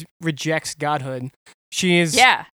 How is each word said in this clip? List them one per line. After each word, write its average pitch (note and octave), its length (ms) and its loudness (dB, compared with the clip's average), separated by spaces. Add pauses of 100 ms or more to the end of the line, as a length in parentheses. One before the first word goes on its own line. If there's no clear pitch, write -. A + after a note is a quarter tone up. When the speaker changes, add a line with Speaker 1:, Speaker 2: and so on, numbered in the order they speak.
(220)
Speaker 1:
rejects D#3+ 540 -4
godhood. C3 560 -4 (400)
She F3+ 260 2
is, E3+ 180 2
Speaker 2:
Yeah. A#3+ 280 4 (120)